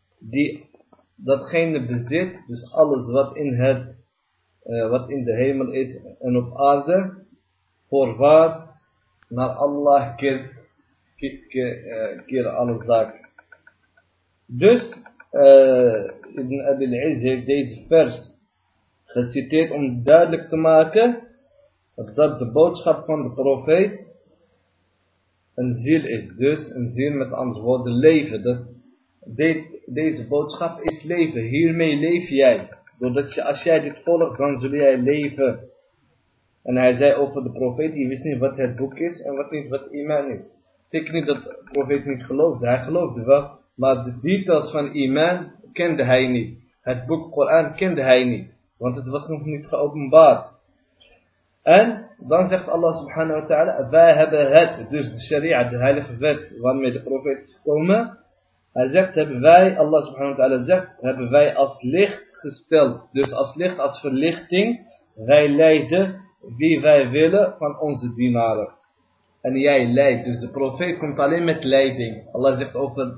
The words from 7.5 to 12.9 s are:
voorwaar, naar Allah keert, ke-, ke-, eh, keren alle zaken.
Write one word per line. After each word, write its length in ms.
voorwaar, 800
naar 220
Allah 680
keert, 360
ke-, 320
ke-, 420
eh, 360
keren 300
alle 280
zaken. 360